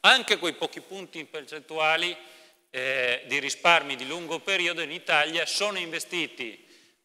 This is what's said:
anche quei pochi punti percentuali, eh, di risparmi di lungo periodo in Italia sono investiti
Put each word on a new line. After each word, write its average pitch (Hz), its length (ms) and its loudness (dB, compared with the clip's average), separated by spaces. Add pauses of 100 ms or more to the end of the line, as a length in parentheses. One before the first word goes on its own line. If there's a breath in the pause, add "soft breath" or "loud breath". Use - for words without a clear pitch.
anche 220 360 6
quei 165 160 -2
pochi 165 280 -6
punti 175 440 -14
percentuali, 156 880 -2 (540 loud breath)
eh, 127 580 -2
di 131 120 -2
risparmi 143 580 2
di 127 100 -10
lungo 160 340 -6
periodo 175 420 -2
in 147 80 -8
Italia 160 560 0
sono 202 320 -2
investiti 160 840 -8 (420 soft breath)